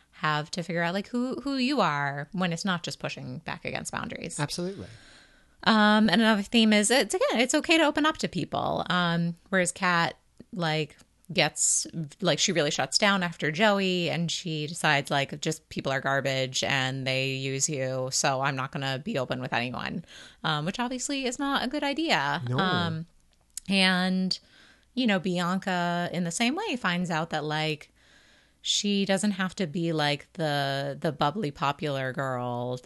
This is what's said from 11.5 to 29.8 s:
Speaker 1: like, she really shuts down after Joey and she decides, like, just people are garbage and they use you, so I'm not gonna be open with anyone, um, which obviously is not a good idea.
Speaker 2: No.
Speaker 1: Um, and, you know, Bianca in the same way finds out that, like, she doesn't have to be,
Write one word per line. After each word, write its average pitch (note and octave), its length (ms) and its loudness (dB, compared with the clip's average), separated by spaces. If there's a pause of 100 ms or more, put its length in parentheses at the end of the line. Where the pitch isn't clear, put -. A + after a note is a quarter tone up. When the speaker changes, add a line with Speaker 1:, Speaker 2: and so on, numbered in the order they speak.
Speaker 1:
like, D#3+ 180 2
she G3 140 2
really D3 180 2
shuts - 260 -2
down G3+ 240 4
after E3 300 -2
Joey F#3 580 2
and D#3 220 -2
she D#3 340 -4
decides, D3+ 460 0
like, C#3+ 300 0
just - 260 -4
people D3+ 240 -4
are C3 80 0
garbage C3+ 640 0
and C3 420 0
they C3 260 0
use C3+ 360 -2
you, C3 460 -2
so C3+ 260 0
I'm C#3 160 0
not C3+ 160 -4
gonna C3+ 320 -4
be A3+ 160 -4
open B2+ 220 -4
with C3 100 -6
anyone, B2 540 -4 (400)
um, D3+ 200 0
which F#3+ 140 -4
obviously B3+ 460 -4
is B3 120 -4
not C#4 280 -2
a - 20 -4
good D4 160 -4
idea. A3 640 0
Speaker 2:
No. B2+ 100 0
Speaker 1:
Um, F3 500 0 (600)
and, F#3 720 2 (540)
you B3 120 0
know, G3 140 4
Bianca F3 920 0
in F3+ 100 -2
the E3+ 80 -2
same B3 240 0
way F#4+ 220 -4
finds F3+ 340 -2
out E3 200 -2
that, D3+ 120 -2
like, D3+ 480 -2 (720)
she G3+ 440 0
doesn't G3 260 2
have F#3 240 -2
to F#3 120 -2
be, E3 260 -2